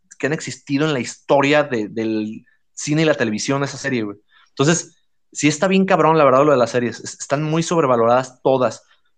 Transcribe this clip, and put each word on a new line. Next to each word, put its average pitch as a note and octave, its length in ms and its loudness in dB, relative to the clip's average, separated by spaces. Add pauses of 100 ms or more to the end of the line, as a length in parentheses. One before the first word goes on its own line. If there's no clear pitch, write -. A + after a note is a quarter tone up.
(200)
que C3+ 80 -4
han C#3+ 60 -2
existido C#3+ 520 -4
en D#3 80 -2
la C3+ 60 -2
historia C#3 640 0
de, A#2 260 -4
del A2 560 -6 (280)
cine D3+ 300 -2
y - 20 2
la D3+ 80 4
televisión, B2+ 500 -2
esa C3+ 140 -8
serie, C3 260 -4
güey. G2+ 140 -10 (320)
Entonces, E3 460 -2 (360)
sí - 160 -2
está D3+ 200 0
bien F#3+ 180 2
cabrón, D#3+ 320 2
la D3+ 80 4
verdad, C3 200 4
lo D3+ 60 4
de C3+ 60 4
las A#2+ 140 0
series. A#2+ 280 -4
Es-, - 200 -16
están C#3+ 240 -4
muy D#3 200 -2
sobrevaloradas B2+ 800 0
todas. B2+ 420 0 (340)